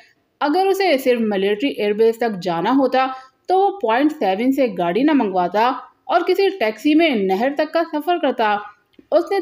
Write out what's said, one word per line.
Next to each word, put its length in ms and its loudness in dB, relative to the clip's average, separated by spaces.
अगर 260 0
उसे 300 2
सिर्फ 260 0
मिलिट्री 480 -2
एयरबेस 480 0
तक 200 -4
जाना 320 -2
होता 340 2
तो 100 2
वो 100 2
पॉइंट 300 0
सेवन 400 -2
से 180 2
गाड़ी 340 -2
न 80 2
मंगवाता 580 0
और 160 0
किसी 260 2
टैक्सी 460 -2
में 220 4
नहर 380 0
तक 160 -4
का 140 0
सफ़र 320 -4
करता। 360 0
उसने 300 2